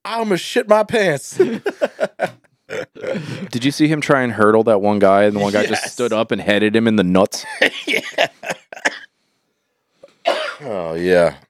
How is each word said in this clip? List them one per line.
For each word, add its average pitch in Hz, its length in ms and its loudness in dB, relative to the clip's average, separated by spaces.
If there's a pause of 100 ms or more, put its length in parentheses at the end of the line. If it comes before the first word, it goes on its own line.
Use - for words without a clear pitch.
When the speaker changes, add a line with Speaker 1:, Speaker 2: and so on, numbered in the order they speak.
Speaker 1:
"I 220 140 -6
almost 208 260 -2
shit - 240 -2
my 214 160 6
pants." 190 540 -2
<laughs> - 2000 -6
Speaker 2:
Did 120 140 -4
you 143 60 0
see 151 180 2
him 151 120 -2
try 139 220 2
and 120 100 -2
hurdle 107 320 4
that 110 160 2
one 104 180 2
guy, 98 260 6
and 104 120 2
the 104 40 -2
one 101 120 0
guy 104 140 2
just 110 180 -4
Speaker 1:
Yes. - 80 -8
Speaker 2:
stood 120 200 -4
up 113 180 -2
and 104 100 -2
headed 104 360 2
him 113 100 2
in 110 100 2
the 98 80 4
nuts? 95 400 2 (160)
Speaker 1:
<laughs> - 260 -4
Yeah. - 400 -4 (2250)
Oh, 92 320 -6
yeah. 87 420 2 (140)